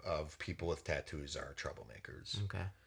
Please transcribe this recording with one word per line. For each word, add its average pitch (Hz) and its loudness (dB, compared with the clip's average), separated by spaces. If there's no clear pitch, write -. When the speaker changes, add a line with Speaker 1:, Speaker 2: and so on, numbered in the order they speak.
Speaker 1:
of 78 2
people 85 0
with 82 4
tattoos 71 0
are 67 -4
troublemakers - -4
Speaker 2:
Okay. 98 2